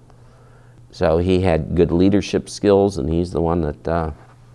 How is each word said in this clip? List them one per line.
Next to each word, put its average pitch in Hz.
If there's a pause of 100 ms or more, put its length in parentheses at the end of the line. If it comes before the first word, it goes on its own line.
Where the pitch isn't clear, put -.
(920)
So 82
he 90
had 82
good 85
leadership 95
skills, 101
and 69
he's 87
the 80
one 85
that, 73
uh, 80 (440)